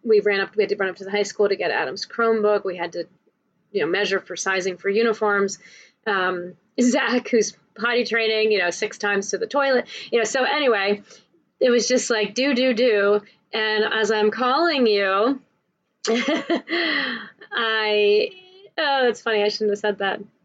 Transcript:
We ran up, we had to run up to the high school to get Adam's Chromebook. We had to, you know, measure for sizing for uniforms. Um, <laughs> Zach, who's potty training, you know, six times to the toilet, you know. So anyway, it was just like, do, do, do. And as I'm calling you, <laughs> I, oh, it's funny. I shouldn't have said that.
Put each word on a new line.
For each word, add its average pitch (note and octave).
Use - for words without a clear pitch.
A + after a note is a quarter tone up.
We A3
ran G3+
up, F#3+
we G#3+
had G3+
to B3
run G3
up F3+
to G3
the F#3+
high G3+
school G3+
to G3
get F3
Adam's C3+
Chromebook. G#3
We F3+
had E3+
to, E3+
you G3+
know, D3
measure G3
for -
sizing F#3+
for G3+
uniforms. G3+
Um, F#3
<laughs> -
Zach, B3
who's A3
potty A#3+
training, A3
you G3+
know, F3
six G#3
times G3+
to G3
the F#3+
toilet, C4+
you A#3
know. A3+
So B3+
anyway, G#3+
it B3+
was A#3+
just B3+
like, G#3+
do, C4+
do, B3+
do. G#3
And A3
as A3
I'm G#3+
calling C4
you, G3+
<laughs> -
I, A3
oh, C#4
it's A#3
funny. G#3+
I G#3
shouldn't G#3
have G3+
said G#3
that. G3